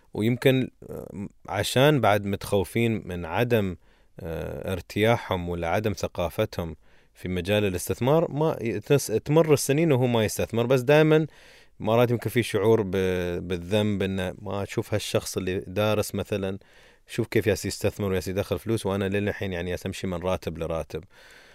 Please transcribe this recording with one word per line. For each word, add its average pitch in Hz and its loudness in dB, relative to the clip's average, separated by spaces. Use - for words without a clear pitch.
ويمكن، 123 2
آه، - -12
عشان 127 4
بعد 104 4
متخوفين 101 0
من 87 -6
عدم، 98 0
آه، 82 -6
ارتياحهم 98 0
ولا 85 -4
عدم 104 -2
ثقافتهم 87 -4
في - -10
مجال 92 0
الاستثمار، 117 0
ما 151 -2
يتس-، 110 0
تمر 156 4
السنين 147 4
وهو 127 4
ما 117 4
يستثمر. 110 0
بس 131 4
دائما 156 6
مرات 117 4
يمكن 113 -2
في 120 2
شعور 110 2
ب-، 95 -2
بالذنب 95 0
إنه 95 -2
ما 98 -6
أشوف 110 -6
هالشخص - -2
اللي 92 -2
دارس 104 0
مثلا، 98 -4
شوف - -4
كيف 110 2
ياس 101 2
يستثمر 98 -2
وياس 92 -2
يدخل 95 -2
فلوس، 110 -2
وأنا 98 0
للحين 101 -2
يعني 90 -4
ياس 87 -6
أمشي 95 -6
من 90 -4
راتب 90 -4
لراتب. 80 -6